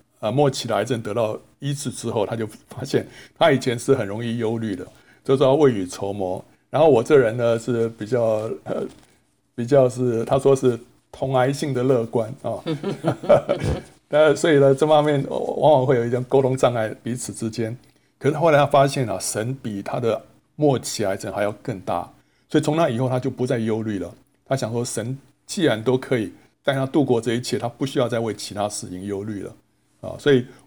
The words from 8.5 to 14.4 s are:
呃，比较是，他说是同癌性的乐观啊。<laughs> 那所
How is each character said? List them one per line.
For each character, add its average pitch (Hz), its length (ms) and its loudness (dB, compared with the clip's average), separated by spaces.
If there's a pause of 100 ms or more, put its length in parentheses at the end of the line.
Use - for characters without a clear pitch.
呃， - 200 -6 (680)
比 120 100 -6
较 131 220 6
是， 120 380 -2
他 139 120 0
说 139 180 4
是 123 240 2 (320)
同 135 240 -6
癌 127 160 4
性 143 220 -4
的 123 100 -2
乐 127 220 2
观 113 280 -4 (100)
啊。 113 200 -8 (720)
<laughs> - 760 -4
那 147 260 4
所 165 180 2